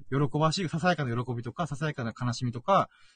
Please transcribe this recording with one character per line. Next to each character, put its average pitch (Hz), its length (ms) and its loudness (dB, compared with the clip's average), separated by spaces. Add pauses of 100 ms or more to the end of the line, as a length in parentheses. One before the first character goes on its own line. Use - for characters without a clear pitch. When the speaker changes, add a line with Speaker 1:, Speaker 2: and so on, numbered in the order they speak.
(180)
Speaker 1:
ん。 147 120 2
Speaker 2:
喜 151 80 -2
ば 156 140 4
し 196 100 -2
い、 170 60 0
さ 165 140 -2
さ 180 80 4
や 175 80 2
か 147 80 -2
な 120 180 0
喜 127 100 -4
び 117 100 -4
と 117 100 -8
か、 175 120 -2
さ 107 120 -6
さ 156 100 -2
や 147 60 -2
か 127 100 -6
な 113 160 -4
悲 123 140 0
し - 100 -4
み 120 80 0
と 117 100 -8
か、 190 280 4 (260)